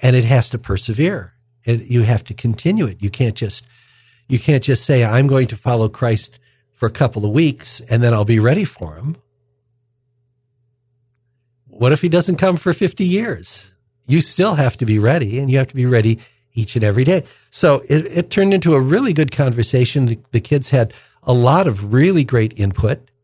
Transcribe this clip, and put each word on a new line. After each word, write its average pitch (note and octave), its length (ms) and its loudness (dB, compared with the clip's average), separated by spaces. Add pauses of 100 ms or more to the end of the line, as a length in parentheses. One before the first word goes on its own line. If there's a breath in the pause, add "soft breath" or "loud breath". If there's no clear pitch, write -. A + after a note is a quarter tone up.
and B2+ 120 4
it A#2+ 100 2
has A#2+ 260 2
to A#2 80 -8
persevere. A#2 760 -4 (320)
And A#2 160 -2
you A#2+ 220 0
have A2+ 220 0
to - 100 -12
continue D#3+ 500 -2
it. F2+ 160 -8
You G2+ 80 -4
can't A2+ 260 -2
just, - 300 -8 (600 soft breath)
you C3 100 -2
can't C#3 240 2
just - 240 0
say, B2+ 180 2
"I'm A#2 220 2
going C3+ 220 2
to - 80 -12
follow A2+ 340 -2
Christ - 480 -4 (360 soft breath)
for - 120 -6
a A2 60 -2
couple A2+ 340 -2
of G#2 60 -2
weeks C#3+ 500 -2
and A#2 220 0
then A#2 100 4
I'll G#2+ 100 0
be A2+ 160 2
ready D3 260 2
for D#2 320 -12
him." C#3+ 200 -10 (2500)
What B2 260 0
if D3+ 100 0
he F3 80 -2
doesn't E3+ 260 2
come F#3 220 0
for F3+ 160 -2
fifty F#3 320 -2
years? F3+ 680 -4 (320)
You D#3 160 2
still F#3+ 340 0
have C3+ 220 0
to A#2+ 80 -4
be G#2+ 140 2
ready, A#2+ 400 0
and C#3 120 -2
you C3+ 60 2
have C3 100 0
to - 80 -20
be B2+ 100 0
ready A2+ 340 2 (340 loud breath)
each A2 220 -6
and A2+ 80 0
every G#2 200 2
day. E3 200 2 (260 loud breath)
So D3 400 0
it, D#3 160 2
it E3+ 240 -4
turned G3 240 2
into E3+ 200 2
a C#3 60 4
really F#3 320 0
good D3 200 0
conversation. B2+ 760 0
The, A#2 140 -2 (120)
the A#2 80 0
kids C#3 300 -2
had A#2+ 240 2 (300 loud breath)
a B2+ 100 0
lot C3+ 340 4
of G#2 260 -4
really D#3+ 300 4
great A2+ 340 -2
input G2+ 540 -2 (120)